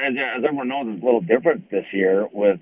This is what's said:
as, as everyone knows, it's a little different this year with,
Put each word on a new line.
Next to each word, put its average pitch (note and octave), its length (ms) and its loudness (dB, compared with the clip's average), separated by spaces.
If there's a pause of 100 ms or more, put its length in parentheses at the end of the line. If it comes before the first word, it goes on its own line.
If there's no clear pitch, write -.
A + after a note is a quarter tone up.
as, C3+ 140 -2
as B2+ 260 -4
everyone C#3 260 -2
knows, C3+ 200 -4
it's G#2 140 -8
a - 20 -6
little A#2+ 160 4
different A#2 500 0
this G2 220 -2
year G2 400 2
with, G2 280 2